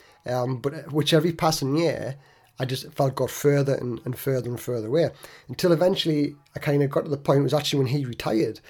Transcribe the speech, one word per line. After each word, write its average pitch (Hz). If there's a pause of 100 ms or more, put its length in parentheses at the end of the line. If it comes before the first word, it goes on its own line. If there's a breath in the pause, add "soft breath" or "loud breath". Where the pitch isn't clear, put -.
(260 loud breath)
Um, 123
but 139
which 151
every 165
passing 156
year, 127 (440 soft breath)
I 127
just 131
felt 135
got 127
further 143
and, 120
and 123
further 123
and 123
further 113
away, 151 (360 loud breath)
until 175
eventually 160 (200)
I -
kind 143
of 139
got 151
to 147
the 135
point, 143
it -
was 131
actually 147
when 131
he 143
retired. 117 (100)